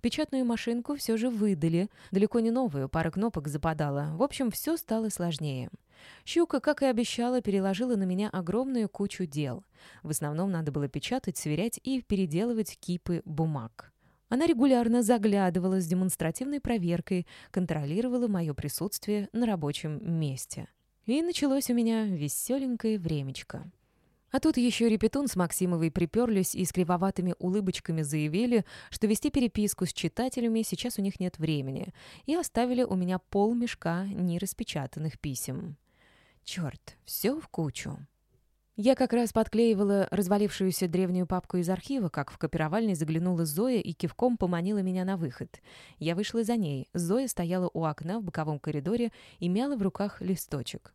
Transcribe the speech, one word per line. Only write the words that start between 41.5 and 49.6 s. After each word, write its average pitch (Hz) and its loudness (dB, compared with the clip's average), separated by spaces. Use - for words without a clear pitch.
из 175 0
архива, 190 -2
как - -4
в - -18
копировальный 170 0
заглянула 165 0
Зоя 214 2
и 175 -4
кивком 240 0
поманила 185 0
меня 185 0
на 190 -2
выход. 165 -6
Я 165 0
вышла 214 0
за 240 0
ней. 147 -4
Зоя 196 0
стояла 180 -2
у 160 -2
окна 160 -4
в - -8
боковом 156 -4
коридоре 175 -2
и 175 -2
мяла 254 0